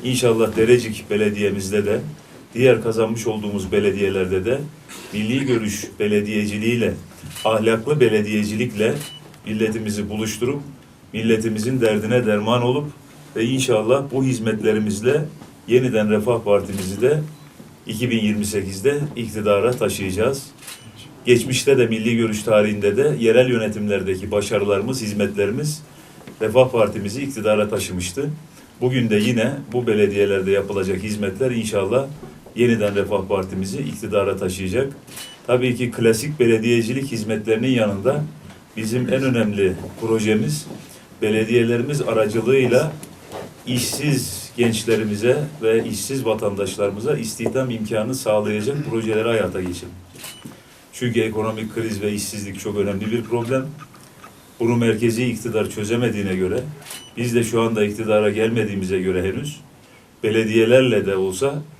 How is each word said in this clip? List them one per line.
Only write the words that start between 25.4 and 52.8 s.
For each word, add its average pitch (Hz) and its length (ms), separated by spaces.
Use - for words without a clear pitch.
Refah 123 280
Partimizi 104 540
iktidara 107 460
taşımıştı. 92 600
Bugün 123 280
de 104 60
yine 117 360
bu 120 140
belediyelerde 98 640
yapılacak 98 520
hizmetler 104 480
inşallah 110 560
Yeniden 107 400
Refah 98 340
Partimizi 95 500
iktidara 98 580
taşıyacak. 98 560
Tabii 123 280
ki 120 160
klasik - 480
belediyecilik 117 720
hizmetlerinin 110 600
yanında 117 520
bizim 123 360
en 135 100
önemli 104 500
projemiz 110 680
belediyelerimiz 117 800
aracılığıyla 117 880
işsiz 127 880
gençlerimize 113 840
ve 110 240
işsiz 117 400
vatandaşlarımıza 101 920
istihdam 117 540
imkanı 113 440
sağlayacak 107 600
projeleri 110 380
hayata 98 340
geçirmek. 87 420
Çünkü 113 280
ekonomik 107 540
kriz 107 260
ve 104 120
işsizlik 101 460
çok 104 180
önemli 101 340